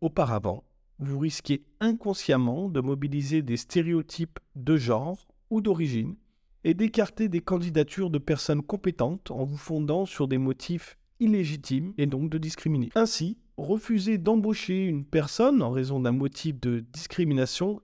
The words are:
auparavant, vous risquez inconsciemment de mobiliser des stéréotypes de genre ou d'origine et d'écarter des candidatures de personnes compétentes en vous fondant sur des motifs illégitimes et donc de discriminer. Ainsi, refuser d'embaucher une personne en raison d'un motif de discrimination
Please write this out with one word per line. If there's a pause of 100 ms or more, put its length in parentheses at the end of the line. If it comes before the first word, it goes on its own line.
auparavant, (340)
vous
risquez (140)
inconsciemment
de
mobiliser
des
stéréotypes (160)
de
genre (240)
ou
d'origine (480)
et
d'écarter
des
candidatures
de
personnes
compétentes
en
vous
fondant
sur
des
motifs (220)
illégitimes
et
donc
de
discriminer.
Ainsi, (180)
refuser
d'embaucher
une
personne
en
raison
d'un
motif
de
discrimination